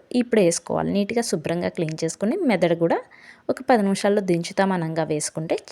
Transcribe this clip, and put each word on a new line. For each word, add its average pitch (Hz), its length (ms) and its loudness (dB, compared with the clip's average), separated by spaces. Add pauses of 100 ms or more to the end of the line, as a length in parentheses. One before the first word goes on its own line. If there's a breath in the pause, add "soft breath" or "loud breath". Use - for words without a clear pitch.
(200)
ఇప్పుడు 240 260 2
వేసుకోవాలి. 165 520 0
నీట్గా 226 340 -2
శుభ్రంగా 175 460 -2
క్లీన్ 160 260 -4
చేసుకుని 220 320 -2 (160)
మెదడు 170 320 2
కూడా 254 160 2 (520 loud breath)
ఒక - 60 -8 (140)
పది 214 160 4
నిమిషాల్లో 202 420 2
దించుతామనంగా 170 800 0
వేసుకుంటే 160 440 -4 (160)